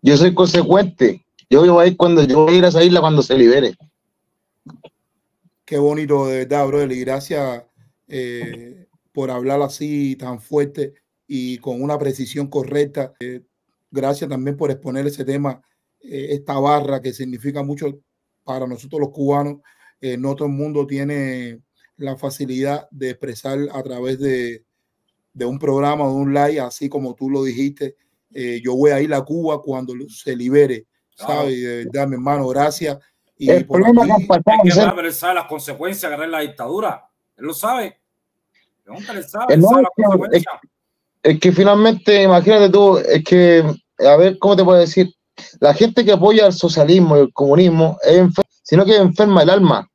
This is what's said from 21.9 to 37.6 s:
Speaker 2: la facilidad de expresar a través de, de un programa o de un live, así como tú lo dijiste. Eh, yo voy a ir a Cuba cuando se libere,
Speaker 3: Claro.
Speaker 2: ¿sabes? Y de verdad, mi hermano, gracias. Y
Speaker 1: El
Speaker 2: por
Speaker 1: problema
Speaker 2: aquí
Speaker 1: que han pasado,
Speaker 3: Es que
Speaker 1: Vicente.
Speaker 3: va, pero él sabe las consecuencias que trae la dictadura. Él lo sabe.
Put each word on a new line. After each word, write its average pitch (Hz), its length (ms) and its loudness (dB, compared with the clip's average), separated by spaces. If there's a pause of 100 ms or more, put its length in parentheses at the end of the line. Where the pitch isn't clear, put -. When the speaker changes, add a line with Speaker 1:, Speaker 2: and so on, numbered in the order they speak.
Speaker 2:
la 139 180 -12
facilidad 135 760 -8
de 131 200 -10
expresar 131 500 -12 (140)
a 135 100 -12
través 131 340 -10
de, 127 460 -6 (680)
de 123 120 -10
un 131 140 -8
programa 143 460 -2
o 135 60 -2
de 135 40 -6
un 139 180 -4
live, 143 280 -2
así 127 260 -10
como 135 280 -8
tú 135 140 -10
lo 135 140 -4
dijiste. 135 540 -8 (340)
Eh, 120 320 -12
yo 127 120 -4
voy 143 160 4
a 139 100 0
ir 151 100 -4
a 139 100 -2
Cuba 151 380 -6
cuando 131 340 -10 (140)
se - 280 -12
libere, 127 500 0 (300)
Speaker 3:
Claro. 147 260 -6
Speaker 2:
¿sabes? 139 140 -4
Y 123 60 -8
de 120 240 -10
verdad, 135 220 -6
mi 135 60 -6
hermano, 135 340 -4
gracias. 143 520 -4 (380)
Y 139 120 -6
Speaker 1:
El 131 160 2
Speaker 2:
por 165 160 0
Speaker 1:
problema 233 220 4
Speaker 2:
aquí 202 40 0
Speaker 1:
que 202 60 2
han 202 140 0
pasado, 175 180 2
Speaker 3:
Es 214 120 2
que 214 80 4
Speaker 1:
Vicente. 180 200 4
Speaker 3:
va, 185 100 -2
pero 170 120 -6
él 165 80 -8
sabe 180 180 -4
las 175 140 -4
consecuencias 156 640 -10
que 147 40 -10
trae 160 120 -8
la 160 140 -8
dictadura. 147 680 -10 (260)
Él 131 100 -16
lo 160 100 -10
sabe. 247 440 -6 (840)